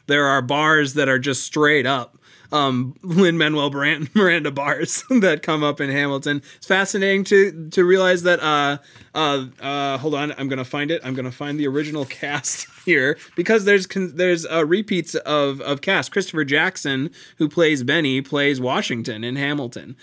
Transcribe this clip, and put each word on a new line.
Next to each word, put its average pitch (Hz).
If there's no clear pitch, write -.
There 143
are 135
bars 147
that 143
are 131
just 131
straight 147
up, 131
um, 131
Lin-Manuel 160
Bran-, 143
<laughs> -
Miranda 170
bars 143
<laughs> -
that 190
come 156
up 147
in 139
Hamilton. 143
It's -
fascinating 196
to, 170
to 185
realize 180
that, 175
uh, 143
uh, 143
uh, 139
hold 147
on, 143
I'm 139
gonna 131
find 147
it. 165
I'm 131
gonna 127
find 143
the 147
original 147
<laughs> -
cast 143
here, 147
because 196
there's 202
con-, 185
there's, 175
uh, 160
repeats 180
of, 143
of 139
cast. 185
Christopher 175
Jackson, 147
who 156
plays 151
Benny, 139
plays 143
Washington 123
in 123
Hamilton. 135